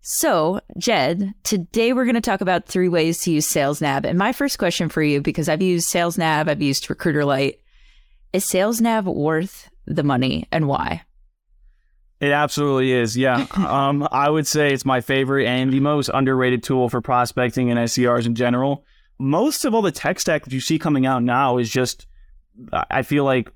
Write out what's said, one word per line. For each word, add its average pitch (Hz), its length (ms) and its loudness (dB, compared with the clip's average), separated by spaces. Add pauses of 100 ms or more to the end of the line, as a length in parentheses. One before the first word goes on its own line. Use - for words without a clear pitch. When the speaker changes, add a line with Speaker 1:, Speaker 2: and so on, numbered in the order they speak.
Speaker 1:
So, 185 520 0 (180)
Jed, 180 640 0
today 220 500 0
we're 254 120 0
gonna 233 160 2
talk 202 200 -2
about 185 260 0
three 180 220 0
ways 165 340 0
to 175 100 0
use 156 120 2
Sales 147 360 0
Nav. 139 240 -2
And 151 120 0
my 202 160 2
first 277 240 -2
question 170 320 -2
for 156 140 -2
you, 147 180 2
because 147 280 -2
I've 165 120 0
used 180 280 0
Sales 170 280 0
Nav, 156 320 0
I've 147 140 -2
used 139 260 -2
Recruiter 147 360 -2
Lite, 139 340 0 (760)
is 190 120 0
Sales 226 360 0
Nav 226 260 2
worth 160 600 -2 (160)
the 156 200 -2
money 135 480 0
and 156 160 0
why? - 340 -4 (1200)
Speaker 2:
It 143 100 0
absolutely 143 600 2
is, 117 240 0
yeah. 127 340 2
Speaker 1:
<laughs> - 60 -6
Speaker 2:
Um, 143 560 0
I 143 180 2
would 156 160 0
say 147 260 2
it's 131 120 -2
my 131 160 2
favorite 135 460 0
and 127 260 0
the 135 80 2
most 147 340 0
underrated 127 480 2
tool 127 260 0
for 120 120 -2
prospecting 123 680 0
and 120 80 0
S 117 180 -2
D 123 100 2
Rs 120 200 2
in 117 100 -2
general. 123 480 0 (340)
Most 170 460 0
of 233 100 0
all 226 80 2
the 190 80 2
tech - 300 -4
stack 156 240 -2
that 127 80 -12
you 131 80 -4
see 156 180 -2
coming 147 260 2
out 131 200 0
now 127 340 2
is 120 100 -2
just, - 380 -4 (680)
I 101 300 -2
feel 143 220 0
like 131 320 0